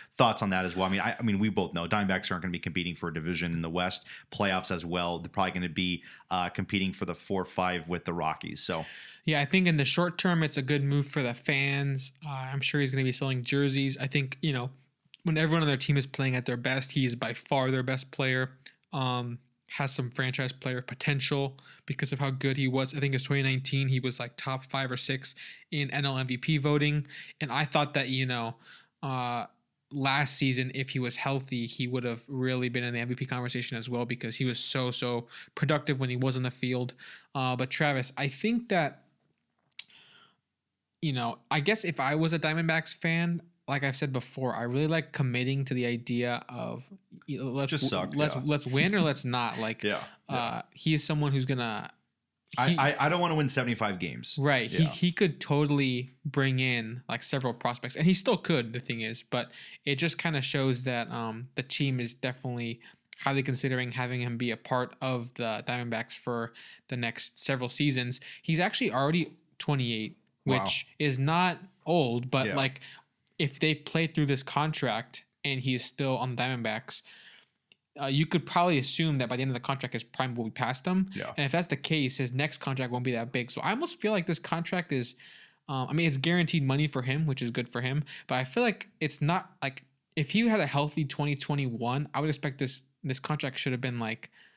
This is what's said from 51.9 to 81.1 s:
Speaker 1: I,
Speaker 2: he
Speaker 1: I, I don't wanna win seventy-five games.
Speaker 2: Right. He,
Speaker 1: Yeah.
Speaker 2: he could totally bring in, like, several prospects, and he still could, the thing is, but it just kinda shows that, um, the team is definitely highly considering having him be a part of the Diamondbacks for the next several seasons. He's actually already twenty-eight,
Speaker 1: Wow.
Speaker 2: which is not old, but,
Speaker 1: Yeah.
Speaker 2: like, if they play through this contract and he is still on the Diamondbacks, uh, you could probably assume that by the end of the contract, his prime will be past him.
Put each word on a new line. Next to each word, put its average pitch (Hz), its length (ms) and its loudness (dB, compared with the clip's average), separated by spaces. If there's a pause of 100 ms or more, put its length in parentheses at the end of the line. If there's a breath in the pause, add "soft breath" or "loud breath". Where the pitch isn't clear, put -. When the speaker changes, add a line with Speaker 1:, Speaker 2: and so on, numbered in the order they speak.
Speaker 1:
I, 127 140 4
Speaker 2:
he 170 80 4
Speaker 1:
I, 139 280 4
I - 40 4
don't 175 100 2
wanna 165 140 2
win 147 160 4
seventy-five 113 480 0
games. 67 420 -6
Speaker 2:
Right. 135 300 2
He, 160 140 4
Speaker 1:
Yeah. 151 40 0
Speaker 2:
he 175 240 0
could 170 260 2
totally 143 760 2 (100)
bring 135 360 2
in, 120 500 0
like, 117 120 -4
several 127 300 0
prospects, 120 420 -4
and 160 120 2
he 185 80 8
still 208 240 4
could, 120 340 0
the 120 80 -6
thing 117 220 -4
is, 113 200 -6
but 120 280 -2 (340 loud breath)
it 143 120 2
just 160 200 0
kinda 151 240 0
shows 131 440 0
that, 120 260 -2
um, 117 440 -6
the 123 80 -4
team 131 380 0
is 117 140 -4
definitely 120 640 -4 (400 loud breath)
highly 139 220 2
considering 127 480 0
having 123 320 -4
him 117 160 -2
be 120 120 0
a 110 60 -2
part 123 460 -2
of 123 320 -4
the 113 320 -4
Diamondbacks 120 460 -4
for 117 420 -4 (340 loud breath)
the 131 80 -4
next 117 420 -4
several 127 300 0
seasons. 127 500 0 (220 loud breath)
He's 160 200 2
actually 208 320 2
already 147 420 2 (240)
twenty-eight, 117 580 -2 (300)
Speaker 1:
Wow. 135 160 2
Speaker 2:
which - 240 -2 (120)
is 139 200 2
not 165 400 4 (260)
old, 127 460 2
but, 131 160 2
Speaker 1:
Yeah. 95 100 0
Speaker 2:
like, 135 240 0 (580 loud breath)
if 139 220 -2
they 156 120 4
play 160 360 0
through 151 180 0
this 139 160 0
contract 139 800 -2 (220)
and 135 160 0
he 131 120 0
is 123 120 0
still 131 340 0
on 127 120 -2
the 123 40 -4
Diamondbacks, 117 680 -4 (1000 loud breath)
uh, 139 40 -2
you 139 200 4
could 156 180 2
probably 175 340 4
assume 147 400 2
that 123 100 0
by 123 80 -2
the 131 60 0
end 135 80 0
of 123 40 0
the 120 60 -4
contract, 131 320 -4
his 117 100 -4
prime 127 320 -4
will 120 120 -2
be 107 40 -6
past 123 340 -2
him. 185 300 2